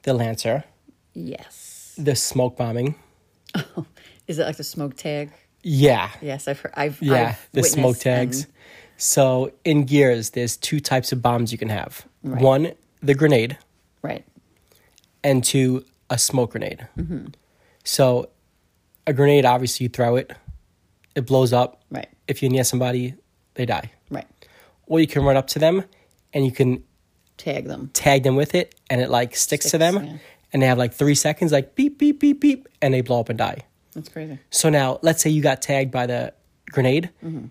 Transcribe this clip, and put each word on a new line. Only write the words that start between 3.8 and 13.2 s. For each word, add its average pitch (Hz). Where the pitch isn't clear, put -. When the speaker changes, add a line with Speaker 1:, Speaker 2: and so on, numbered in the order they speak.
Speaker 2:
Is 156
it 165
like 151
the 151
smoke 143
tag? 147
Speaker 1:
Yeah. 135
Speaker 2:
Yes, 143
I've 139
heard, -
I've, 147
Speaker 1:
Yeah, 127
Speaker 2:
I've -
Speaker 1:
the 131
smoke -
Speaker 2:
witnessed -
Speaker 1:
tags. 127
Speaker 2:
and -
Speaker 1:
So, 131
in 147
Gears, 127
there's 120
two -
types 131
of 127
bombs 117
you 113
can 107
have. -
Speaker 2:
Right. 123
Speaker 1:
One, 135
the 143
grenade. 135